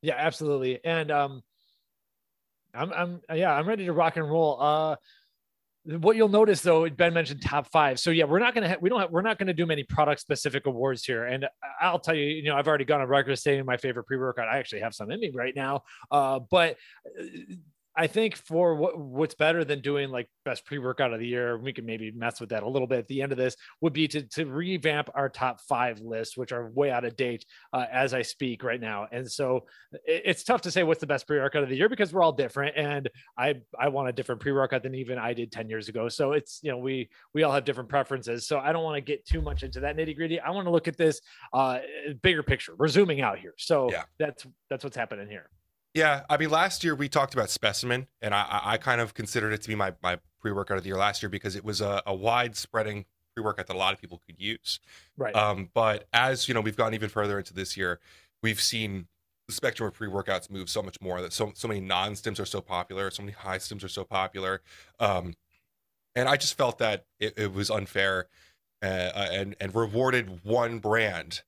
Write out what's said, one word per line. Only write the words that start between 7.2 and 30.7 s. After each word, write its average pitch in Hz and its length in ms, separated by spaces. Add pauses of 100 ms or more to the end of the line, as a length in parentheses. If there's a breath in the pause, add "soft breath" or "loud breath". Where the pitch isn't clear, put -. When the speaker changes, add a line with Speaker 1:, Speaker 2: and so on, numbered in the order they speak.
Speaker 1:
top 139 300
five. 143 260
So 175 120
yeah, 165 140
we're 151 140
not 240 160
gonna 208 140
ha-, 175 120
we 175 80
don't 233 120
have, 180 100
we're 170 120
not 220 160
gonna 185 160
do 170 120
many 156 160
product 147 380
specific 135 460
awards 127 380
here. 117 200
And 131 200
I, - 420
I'll 175 120
tell 165 160
you, 147 120
you 156 180
know, 147 120
I've 143 120
already 147 160
gone 143 160
on 127 80
record 135 300
stating 139 260
my 123 120
favorite 123 280
pre-workout. 127 440
I 127 100
actually 107 240
have 113 120
some 107 160
in 196 100
me 180 140
right 127 220
now. 139 260 (280 loud breath)
Uh, 135 280 (120)
but, 165 260 (420 loud breath)
uh, - 40 (760)
I 160 100
think 214 300
for 165 400
what, 165 200
what's 143 380
better 165 300
than 143 160
doing, 143 300
like, 123 180 (160)
best 127 200
pre-workout 127 480
of 113 60
the 117 80
year, 120 320
we 127 140
can 120 120
maybe 110 280
mess 117 280
with 113 100
that 110 120
a 107 60
little 131 180
bit 123 140
at 110 80
the 135 120
end 139 120
of 127 40
this, 127 200 (240 loud breath)
would 165 120
be 151 160
to, 151 140
to 151 240
revamp 151 680
our 139 160
top 127 340
five 123 360
lists, 113 380
which 127 160
are 120 180
way 135 220
out 120 120
of 113 120
date, 123 280 (280 loud breath)
uh, 123 180
as 127 240
I 123 80
speak 123 400
right 123 180
now. 110 300
And 123 200
so 127 360 (260 soft breath)
it, 165 320
it's 185 200
tough 233 180
to 180 80